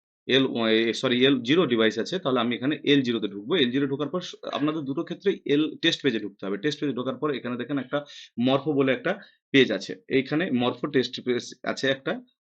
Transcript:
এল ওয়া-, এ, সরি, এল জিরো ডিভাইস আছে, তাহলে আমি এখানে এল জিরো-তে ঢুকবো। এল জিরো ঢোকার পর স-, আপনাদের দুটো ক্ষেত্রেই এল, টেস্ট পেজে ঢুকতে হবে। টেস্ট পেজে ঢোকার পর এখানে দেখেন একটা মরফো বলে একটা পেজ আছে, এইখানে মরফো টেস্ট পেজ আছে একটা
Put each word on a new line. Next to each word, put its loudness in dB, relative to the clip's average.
এল 4
ওয়া-, 0
এ, 4
সরি, 2
এল 4
জিরো 4
ডিভাইস 2
আছে, -4
তাহলে 0
আমি 0
এখানে -2
এল 4
জিরো-তে 0
ঢুকবো। -6
এল 2
জিরো 0
ঢোকার -4
পর -6
স-, -12
আপনাদের -2
দুটো -4
ক্ষেত্রেই -2
এল, 0
টেস্ট 0
পেজে 2
ঢুকতে -10
হবে। -4
টেস্ট -4
পেজে -2
ঢোকার -6
পর -4
এখানে -6
দেখেন -6
একটা -6
মরফো 2
বলে 2
একটা -2
পেজ 6
আছে, -6
এইখানে 0
মরফো 0
টেস্ট -2
পেজ -2
আছে -4
একটা -4